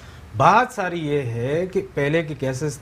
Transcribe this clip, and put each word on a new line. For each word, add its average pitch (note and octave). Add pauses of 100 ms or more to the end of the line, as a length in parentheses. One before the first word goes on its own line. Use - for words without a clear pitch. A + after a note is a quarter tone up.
(360)
बात G3+
सारी F3
ये D3
है C3
कि F#3
पहले D3+
के D#3
cases C3